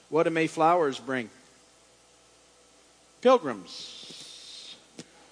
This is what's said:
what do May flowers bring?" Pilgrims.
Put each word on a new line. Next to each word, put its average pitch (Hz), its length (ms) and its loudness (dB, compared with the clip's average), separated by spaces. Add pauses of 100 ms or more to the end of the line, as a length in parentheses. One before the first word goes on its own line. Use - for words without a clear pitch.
what 156 140 2
do 165 80 0
May 160 160 2
flowers 160 500 4
bring?" 120 320 -6 (1900)
Pilgrims. - 1500 -2 (560)